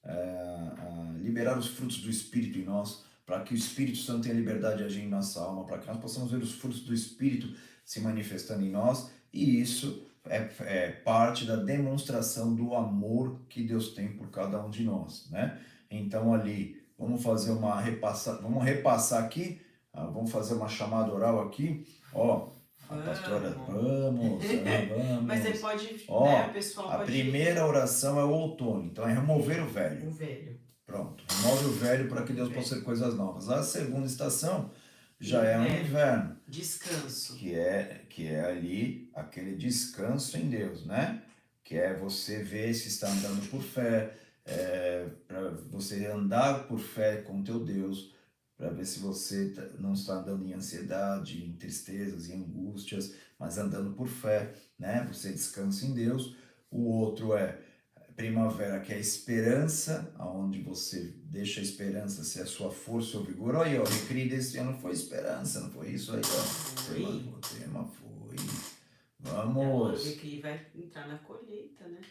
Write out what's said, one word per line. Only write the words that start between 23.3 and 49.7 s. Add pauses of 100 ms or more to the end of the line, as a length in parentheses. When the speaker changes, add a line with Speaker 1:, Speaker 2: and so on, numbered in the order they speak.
Speaker 2:
Vamos.
Speaker 1:
vamos,
Speaker 2:
<laughs>
Speaker 1:
ah,
vamos.
Speaker 2:
Mas
você
pode,
Speaker 1:
Ó,
Speaker 2:
né,
o
pessoal
Speaker 1:
a
Speaker 2:
pode
Speaker 1:
primeira
oração
é
o
outono,
então
é
remover
o
velho.
Speaker 2:
O
velho. (300)
Speaker 1:
Pronto,
remove
o
velho
para
que
Deus
Speaker 2:
O
Speaker 1:
possa
Speaker 2:
velho.
Speaker 1:
ser
coisas
novas.
A
segunda
estação (480)
já
é
o
Speaker 2:
Inverno.
Speaker 1:
inverno, (100)
Speaker 2:
Descanso.
Speaker 1:
que
é,
que
é
ali
aquele
descanso
em
Deus,
né? (420)
Que
é
você
ver
se
está
andando
por
fé, (300)
é, (180)
pra (180)
você
andar
por
fé
com
teu
Deus, (420)
pra
ver
se
você
tá, (180)